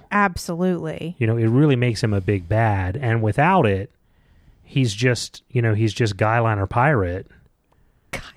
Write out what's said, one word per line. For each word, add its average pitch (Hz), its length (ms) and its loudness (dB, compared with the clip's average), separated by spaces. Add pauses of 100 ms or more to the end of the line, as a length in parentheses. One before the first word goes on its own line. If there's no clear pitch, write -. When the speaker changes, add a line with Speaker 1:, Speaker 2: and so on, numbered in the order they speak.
(120)
Speaker 1:
Absolutely. 175 1080 -4
Speaker 2:
You 117 80 0
know, 110 120 0
it 113 100 2
really 135 280 4
makes 120 280 0
him 107 100 0
a 98 80 0
big 92 260 -2
bad. 101 480 0
And 117 280 -2
without 147 420 2
it, 98 240 0 (720)
he's 127 320 -2
just, 120 560 -2
you 120 140 0
know, 113 100 2
he's 107 220 0
just 104 220 0
guy 110 200 2
liner 107 300 0
pirate. 107 580 0 (460)
Speaker 1:
<laughs> - 400 -20
Guy - 100 -12 (160)